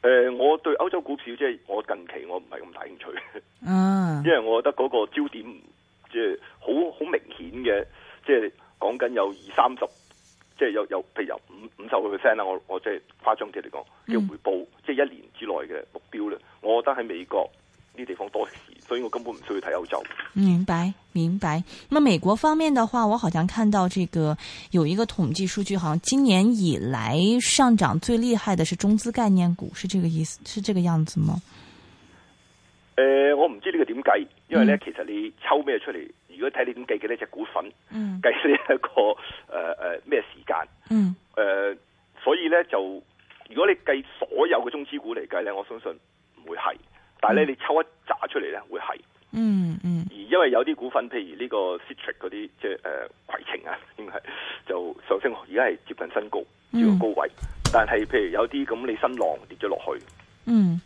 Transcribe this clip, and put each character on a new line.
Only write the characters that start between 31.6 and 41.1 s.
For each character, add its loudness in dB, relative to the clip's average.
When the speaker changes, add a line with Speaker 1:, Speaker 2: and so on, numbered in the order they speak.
Speaker 1:
呃， 6
我 4
唔 -4
知 -2
呢 0
個 4
點 -6
計， 4
因 0
為 6
呢， 6
Speaker 2:
嗯。 -6
Speaker 1:
其 -10
實 -10
你 -8
抽 2
咩 0
出 -8
嚟， -10
如 -20
果 -2
睇 -2
你 -6
點 -12
計 -2
嘅 -6
呢 -4
隻 -8
股 -10
份， -6
Speaker 2:
嗯。 -6
Speaker 1:
計 2
呢 6
一 0
個， 2
呃， -6
呃， -6
咩 0
時 -20
間？ -2
Speaker 2:
嗯。 2